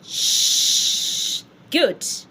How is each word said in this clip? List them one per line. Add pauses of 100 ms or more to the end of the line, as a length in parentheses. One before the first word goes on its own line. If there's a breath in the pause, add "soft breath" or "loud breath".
Shh. (280)
Good. (240)